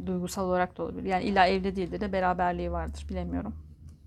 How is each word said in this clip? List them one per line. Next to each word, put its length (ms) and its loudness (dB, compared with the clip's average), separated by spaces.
Duygusal 420 -2
olarak 300 2
da 40 -4
olabilir. 220 -6
Yani 200 0
illa 220 6
evli 300 2
değildir 240 -2
de 120 -2
beraberliği 600 2
vardır. 360 -4
Bilemiyorum. 460 -4